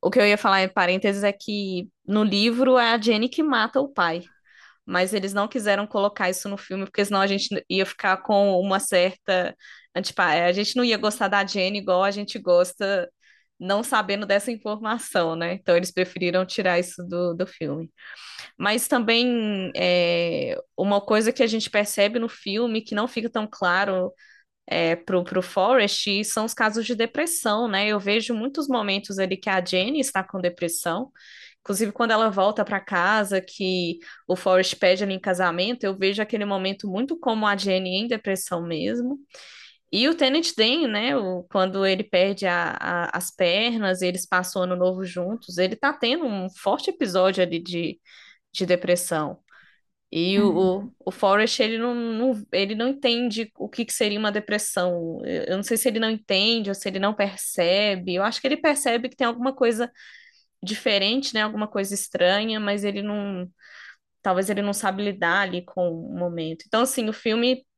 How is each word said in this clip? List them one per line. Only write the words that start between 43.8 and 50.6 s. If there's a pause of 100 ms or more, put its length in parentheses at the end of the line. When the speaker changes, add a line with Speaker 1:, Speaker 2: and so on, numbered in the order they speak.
Speaker 1:
eles
passam
o
ano
novo
juntos,
ele
tá
tendo
um
forte
episódio
ali
de, (520)
de
depressão. (720)
E
o,
Speaker 2:
Uhum.